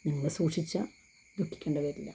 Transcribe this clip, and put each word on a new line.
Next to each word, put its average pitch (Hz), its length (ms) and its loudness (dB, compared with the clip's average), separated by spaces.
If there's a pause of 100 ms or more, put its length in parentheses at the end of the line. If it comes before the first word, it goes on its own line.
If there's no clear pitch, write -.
നിങ്ങൾ 147 280 2
സൂക്ഷിച്ചാൽ 165 560 0 (520)
ദുഃഖിക്കേണ്ടി 151 440 -2
വരില്ല. 143 340 -4